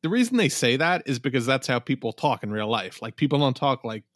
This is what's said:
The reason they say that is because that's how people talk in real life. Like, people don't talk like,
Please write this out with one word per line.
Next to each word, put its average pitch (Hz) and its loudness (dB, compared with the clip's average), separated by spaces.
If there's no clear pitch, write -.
The 160 0
reason 240 2
they 202 4
say 123 2
that 165 2
is 131 -2
because 127 0
that's 131 0
how 123 2
people 117 -4
talk 131 -2
in 104 -6
real 107 -2
life. 101 -4
Like, 113 -12
people 147 2
don't 135 2
talk 135 -2
like, 110 -10